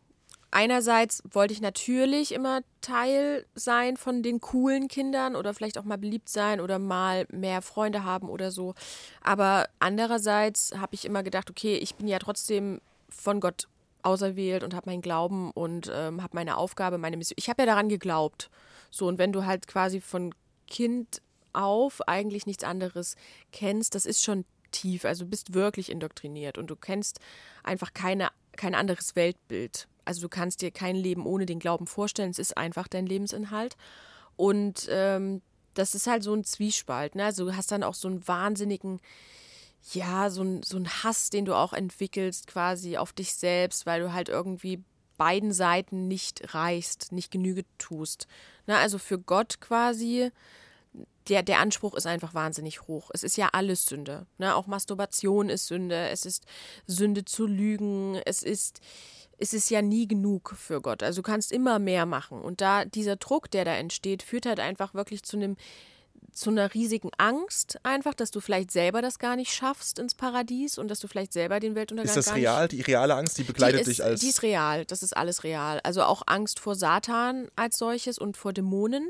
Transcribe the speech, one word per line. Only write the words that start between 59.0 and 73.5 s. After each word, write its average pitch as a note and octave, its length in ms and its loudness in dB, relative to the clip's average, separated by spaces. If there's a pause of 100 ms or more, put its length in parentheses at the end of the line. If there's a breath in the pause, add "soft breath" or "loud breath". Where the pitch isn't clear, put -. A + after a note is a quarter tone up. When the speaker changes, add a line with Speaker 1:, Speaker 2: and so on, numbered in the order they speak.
Speaker 1:
es G#3 160 -2
ist G#3 160 2
ja G#3+ 120 4
nie G#3+ 260 2
genug G3+ 500 0
für D3 240 -6
Gott. A2+ 220 -2
Also F3 180 0
du G#3+ 100 -6
kannst G#3+ 200 -2
immer B3 280 4
mehr F#3 260 2
machen. C3+ 360 -4
Und F3+ 200 -8
da G3 240 6
dieser G#3 320 -2
Druck, - 340 0
der F#3+ 140 2
da E3 100 0
entsteht, F#3 480 -4
führt A#3+ 220 -4
halt A#3 140 0
einfach F#3+ 340 -4
wirklich G3+ 300 -6
zu - 140 -4
einem, G3+ 200 -2 (720 loud breath)
zu - 180 0
einer G3+ 240 4
riesigen A3 440 -2
Angst C4+ 640 0
einfach, C#4 300 0
dass - 180 -4
du G#3 80 -4
vielleicht F#3+ 320 0
selber F3+ 300 4
das B3 180 -2
gar B3 160 -2
nicht B3+ 180 -4
schaffst - 460 -2
ins B3 160 -8
Paradies B3 640 -2
und G#3+ 100 -6
dass G#3 120 -4
du G3+ 80 -8
vielleicht G3 260 -4
selber F3 260 0
den G#3+ 160 -2
Weltuntergang A3 340 -2
Speaker 2:
Ist G#3 80 2
das C3+ 100 6
Speaker 1:
gar - 80 2
nicht B2+ 80 2
Speaker 2:
real? C3+ 260 6
Die B2+ 120 -4
reale C3 340 6
Angst, D3+ 220 0
die C3+ 60 -2
begleitet B2+ 360 6